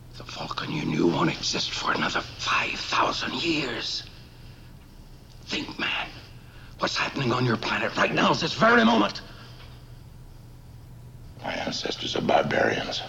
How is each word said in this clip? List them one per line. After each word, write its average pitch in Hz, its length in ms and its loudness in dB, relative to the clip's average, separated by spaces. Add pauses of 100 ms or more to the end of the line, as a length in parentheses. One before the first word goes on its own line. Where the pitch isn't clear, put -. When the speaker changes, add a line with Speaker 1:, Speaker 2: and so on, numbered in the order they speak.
(180)
Speaker 1:
The - 60 -12
Vulcan - 480 -6
you - 140 -2
knew 82 220 4
won't - 240 4
exist - 400 -2
for - 200 0
another - 300 0
five - 580 -2
thousand - 540 0
years. 131 720 -2 (1400)
Think, - 320 -4
man. - 300 -2 (720)
What's - 180 0
happening 127 360 0
on 127 120 4
your 113 120 4
planet 107 400 0
right - 160 4
now 165 180 6
is 135 100 2
this 156 120 0
very 226 320 8
moment. 220 360 4 (2250)
Speaker 2:
My - 100 -6
ancestors - 640 -4
are - 60 0
barbarians. - 880 4